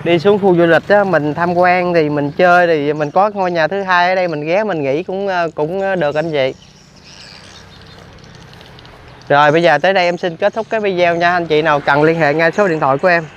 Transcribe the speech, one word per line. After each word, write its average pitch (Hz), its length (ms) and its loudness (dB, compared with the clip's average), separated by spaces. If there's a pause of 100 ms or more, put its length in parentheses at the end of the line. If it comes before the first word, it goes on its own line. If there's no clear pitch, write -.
đi 170 160 2
xuống 202 200 2
khu 185 160 2
du 170 100 2
lịch 165 220 2
á, 202 160 4
mình 151 300 0
tham 170 240 -2
quan 180 360 0
thì 160 160 2
mình 147 220 -4
chơi 175 360 2
thì 151 260 0
mình 151 180 -4
có 196 220 0
ngôi 185 180 -4
nhà 165 160 0
thứ 196 160 -4
hai 180 260 2
ở 185 60 0
đây 185 120 -2
mình 147 180 -6
ghé 180 180 0
mình 175 200 -4
nghỉ 139 200 -2
cũng, 196 240 -6
ờ, 175 280 -2
cũng 190 440 -4
được 147 160 -2
anh 160 160 -4
chị. 135 220 -2 (2750)
Rồi 147 220 4
bây 165 120 2
giờ 160 140 4
tới 180 160 0
đây 185 120 0
em 175 120 -2
xin 170 200 -6
kết 202 160 -2
thúc 220 160 -8
cái 226 100 -4
video 175 360 0
nha. 175 180 0
Anh 170 140 -4
chị 151 140 0
nào 156 180 0
cần 147 240 0
liên 165 160 2
hệ 147 140 2
ngay 165 180 0
số 208 160 0
điện 160 120 -2
thoại 139 180 0
của 185 100 0
em. 170 160 2 (120)